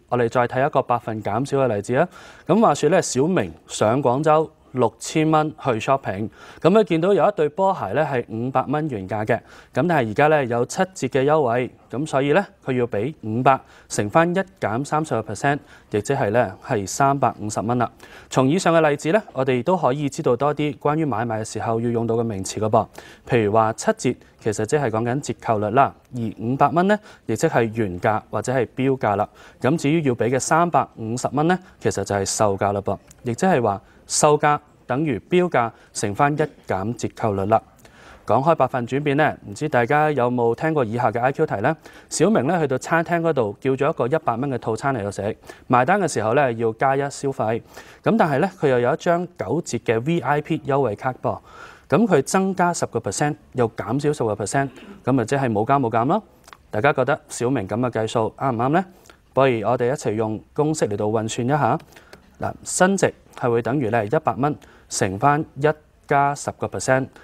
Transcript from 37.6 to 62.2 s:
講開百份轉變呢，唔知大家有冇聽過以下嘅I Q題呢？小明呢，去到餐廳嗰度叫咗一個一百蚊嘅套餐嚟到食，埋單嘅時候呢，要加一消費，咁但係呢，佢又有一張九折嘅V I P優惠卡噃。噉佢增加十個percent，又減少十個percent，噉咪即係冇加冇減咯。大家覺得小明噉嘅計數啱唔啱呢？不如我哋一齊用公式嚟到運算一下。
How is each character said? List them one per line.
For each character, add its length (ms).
講 200
開 100
百 140
份 200
轉 140
變 160
呢， 180
唔 40
知 140
大 160
家 280
有 180
冇 240
聽 220
過 100
以 100
下 140
嘅 100
I 120
Q 160
題 140
呢？ 140
小 220
明 160
呢， 140
去 80
到 100
餐 260
廳 180
嗰 120
度 260
叫 120
咗 180
一 40
個 220
一 40
百 160
蚊 160
嘅 80
套 160
餐 180
嚟 100
到 60
食， 260
埋 180
單 160
嘅 80
時 140
候 140
呢， 180
要 200
加 220
一 40
消 300
費， 300
咁 120
但 40
係 200
呢， 100
佢 80
又 120
有 140
一 40
張 300
九 240
折 180
嘅 260
V 140
I 220
P 180
優 240
惠 120
卡 180
噃。 260
噉 200
佢 140
增 340
加 180
十 140
個 120
percent， 360
又 180
減 280
少 120
十 120
個 100
percent， 360
噉 80
咪 140
即 100
係 160
冇 140
加 140
冇 100
減 160
咯。 180
大 100
家 100
覺 140
得 140
小 200
明 180
噉 120
嘅 120
計 160
數 300
啱 160
唔 40
啱 120
呢？ 160
不 120
如 220
我 100
哋 120
一 20
齊 220
用 280
公 200
式 140
嚟 80
到 100
運 220
算 180
一 40
下。 280